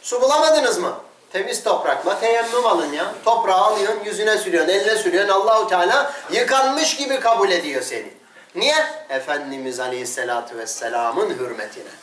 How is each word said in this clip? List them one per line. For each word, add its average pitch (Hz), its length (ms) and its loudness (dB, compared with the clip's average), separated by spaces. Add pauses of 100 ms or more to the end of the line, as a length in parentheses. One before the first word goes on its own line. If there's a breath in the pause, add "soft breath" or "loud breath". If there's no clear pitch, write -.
Su 247 200 -2
bulamadınız 285 560 4
mı? 170 160 -4 (400)
Temiz - 300 -4
toprakla 175 560 0
teyemmüm 233 460 2
alın 165 280 2
ya. 190 200 -4 (120)
Toprağı 196 360 4
alıyorsun, 208 440 2
yüzüne 214 320 0
sürüyorsun, 170 360 2
eline 202 220 2
sürüyorsun. 190 380 2
Allahu 214 340 4
Teala 185 460 2 (180 loud breath)
yıkanmış 269 680 2
gibi 269 220 -2
kabul 226 320 2
ediyor 151 300 -2
seni. 107 320 -8 (420 loud breath)
Niye? 285 300 2 (240)
Efendimiz 135 680 -6
Aleyhisselatü 123 800 -6
Vesselam'ın 120 720 -4
hürmetine. 117 600 -10 (140)